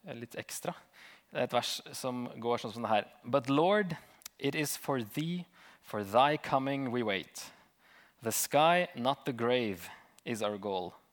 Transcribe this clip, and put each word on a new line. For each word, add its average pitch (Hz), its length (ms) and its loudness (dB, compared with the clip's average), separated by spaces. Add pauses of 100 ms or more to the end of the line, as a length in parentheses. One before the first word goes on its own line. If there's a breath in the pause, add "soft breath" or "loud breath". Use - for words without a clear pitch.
eh, 156 80 -10
litt 117 220 -12
ekstra. - 400 -8 (560 loud breath)
Det - 80 -4
er 127 40 2
et 123 100 -4
vers - 280 0 (120)
som 123 340 -4 (120)
går 117 180 0
sånn 110 160 -6
som 117 100 -8
det 107 60 -2
her. 104 160 4 (180)
«But 127 260 0
Lord, 170 480 2 (400 loud breath)
it 139 180 -2
is 156 220 -2
for 135 240 -2
thee, 165 440 -4 (360 loud breath)
for 107 220 -6
thy 127 340 6
coming 139 540 -2
we 123 100 0
wait. 98 500 -4 (680 soft breath)
The 113 100 -2
sky, 170 640 4
not 127 300 0
the 143 80 -2
grave, 117 560 0 (360 loud breath)
is 110 180 -4
our 104 140 -2
goal. 92 360 -4 (200)